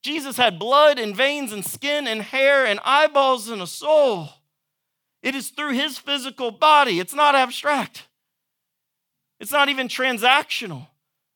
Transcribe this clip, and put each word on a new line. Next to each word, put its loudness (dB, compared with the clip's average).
Jesus -8
had 2
blood 4
and -4
veins -2
and -10
skin -4
and -4
hair 2
and 0
eyeballs 2
and -8
a -8
soul. 0
It -4
is -8
through -6
his -2
physical -6
body. 4
It's -8
not 4
abstract. -2
It's -12
not 2
even -4
transactional. -2